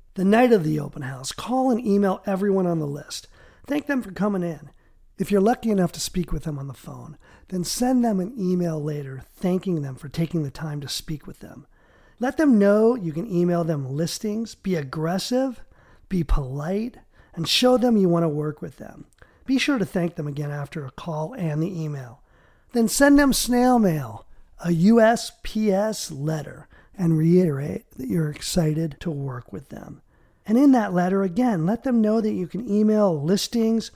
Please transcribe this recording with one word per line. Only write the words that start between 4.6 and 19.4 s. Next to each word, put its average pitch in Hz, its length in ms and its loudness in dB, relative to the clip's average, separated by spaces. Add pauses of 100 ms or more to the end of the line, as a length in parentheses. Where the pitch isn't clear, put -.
If - 140 -4
you're 202 100 4
lucky 226 300 2
enough 185 220 0
to - 80 -12
speak - 320 -6
with 160 100 -4
them 147 160 -6
on 139 80 -10
the 139 80 -12
phone, 135 440 -18 (300)
then 180 140 -4
send 247 420 0
them 214 140 2
an 185 180 -4
email 180 460 -2
later 143 400 -8 (140)
thanking 180 460 -2
them 135 120 -8
for 135 140 -14
taking 160 340 -2
the 143 80 -6
time 147 300 -10
to 139 80 -10
speak - 360 -10
with - 140 -18
them. - 300 -20 (500)
Let 262 180 -4
them 285 220 6
know 214 380 6
you 170 160 -6
can 180 200 -8
email 175 300 2
them 151 260 -4
listings, 208 680 -6
be 185 180 -4
aggressive, 175 880 -4 (460)
be 180 140 0
polite, 151 760 -2 (360)
and 165 140 -6
show 254 280 4
them 240 200 4
you 190 120 6
want 170 160 4
to 165 40 2
work 147 320 -6
with 165 160 -14
them. - 300 -18 (400)